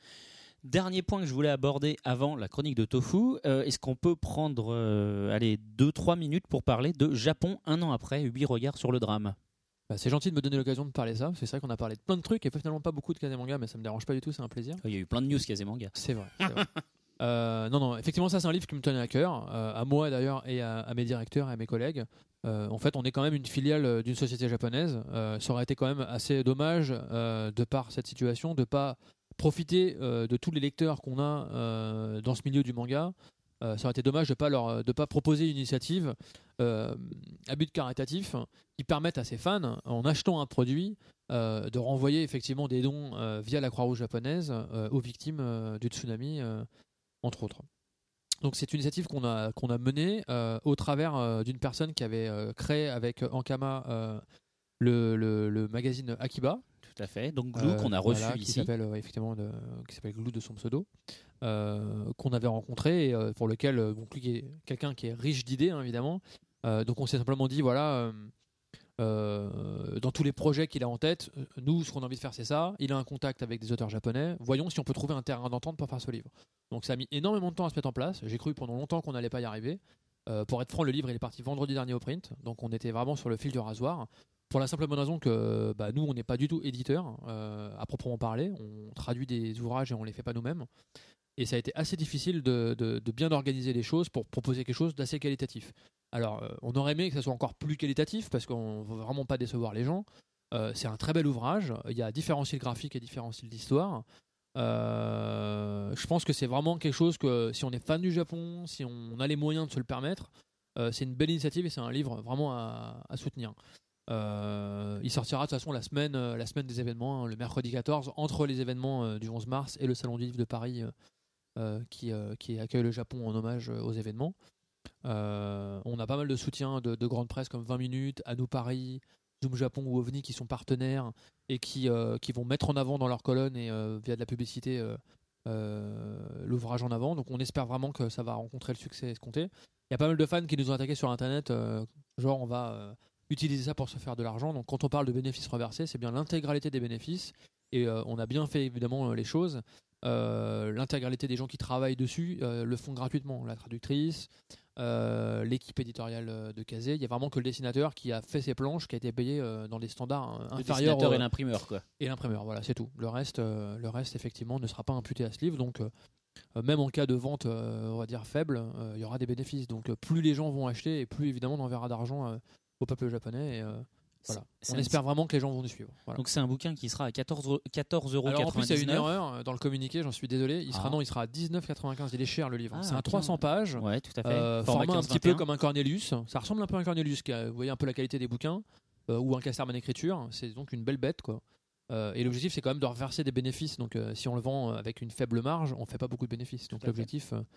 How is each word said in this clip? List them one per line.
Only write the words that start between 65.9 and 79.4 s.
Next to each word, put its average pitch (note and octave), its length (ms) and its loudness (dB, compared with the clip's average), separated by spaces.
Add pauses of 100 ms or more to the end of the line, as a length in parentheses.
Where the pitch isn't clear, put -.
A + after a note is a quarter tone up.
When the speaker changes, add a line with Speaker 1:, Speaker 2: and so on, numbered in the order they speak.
Speaker 2:
Euh, A2 180 4
donc A#2 160 0
on C#3 60 0
s'est C3 140 2
simplement C3+ 280 2
dit, C3+ 140 2
voilà, C#3 320 4
euh, A#2 180 0 (880)
euh, G2+ 1000 0
dans B2+ 120 2
tous - 120 0
les C#3+ 100 4
projets D3+ 340 2
qu'il C3 160 -4
a A#2+ 60 0
en A#2+ 80 -4
tête, D#3+ 400 0
euh, C3+ 80 -8 (160)
nous, D#3+ 220 4
ce - 80 -6
qu'on C#3+ 100 -4
a B2+ 40 -4
envie B2+ 120 -6
de - 40 -10
faire, B2+ 120 -6
c'est A#2+ 120 -8
ça. D#3+ 340 2
Il C#3 120 0
a C#3 60 2
un C3+ 60 0
contact C3+ 380 -4
avec A#2 200 -4
des A2+ 100 -2
auteurs A2+ 180 0
japonais. B2 500 0
Voyons C3+ 300 2
si D#3+ 100 -2
on C#3 40 -2
peut C3+ 100 -2
trouver C#3+ 200 -2
un C3+ 100 -2
terrain B2 260 -2
d'entente D#3 280 -4
pour D3 120 -2
faire B2+ 120 -4
ce C3 100 -6
livre. A2+ 180 -8 (420)
Donc A#2 140 -6
ça C3+ 80 0
a - 20 2
mis B2+ 160 -4
énormément F3+ 380 2
de E3 60 -6
temps F3+ 100 0
à D#3+ 40 0
se - 60 -6
mettre C#3+ 120 0
en B2 60 -2
place. D3 300 -2
J'ai A2 140 -2
cru D3+ 160 -2
pendant A#2+ 220 -6
longtemps D3 260 0
qu'on D3 120 -6
n'allait A#2+ 160 -2
pas B2 120 -4